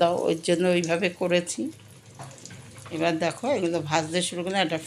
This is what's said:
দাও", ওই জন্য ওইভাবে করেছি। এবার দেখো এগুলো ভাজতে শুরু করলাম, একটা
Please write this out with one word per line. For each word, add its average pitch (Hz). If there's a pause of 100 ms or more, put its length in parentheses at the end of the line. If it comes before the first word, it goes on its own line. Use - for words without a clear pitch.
দাও", 175 (120)
ওই 170 (120)
জন্য 175 (120)
ওইভাবে 175 (140)
করেছি। 175 (1300)
এবার 165 (120)
দেখো 165 (120)
এগুলো 170 (120)
ভাজতে 160
শুরু 175
করলাম, 190
একটা 160